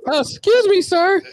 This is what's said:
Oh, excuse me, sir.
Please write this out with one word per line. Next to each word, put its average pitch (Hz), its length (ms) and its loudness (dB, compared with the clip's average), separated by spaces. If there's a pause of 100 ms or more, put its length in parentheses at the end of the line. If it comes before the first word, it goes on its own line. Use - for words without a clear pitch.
Oh, 285 140 -2
excuse 440 480 0
me, 381 140 2
sir. 359 400 0 (100)